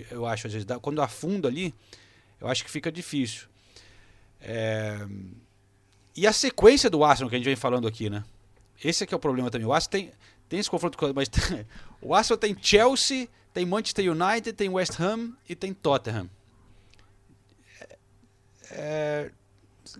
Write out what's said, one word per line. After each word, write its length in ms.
eu 160
acho, 180
às 80
vezes, 120
dá, 120
quando 240
afunda 460
ali, 260
eu 80
acho 160
que 60
fica 220
difícil. 560
É, 560
e 100
a 60
sequência 580
do 140
Arsenal 260
que 60
a 40
gente 60
vem 120
falando 280
aqui, 240
né? 140
Esse 220
é 40
que 60
é 40
o 20
problema 320
também. 160
O 60
Arsenal 180
tem, 200
tem 140
esse 80
confronto 280
com, 160
mas 140
tem, 380
<laughs> 180
o 140
Arsenal 220
tem 240
Chelsea, 680
tem 120
Manchester 440
United, 440
tem 160
West 280
Ham 360
e 60
tem 180
Tottenham. 560
É, 600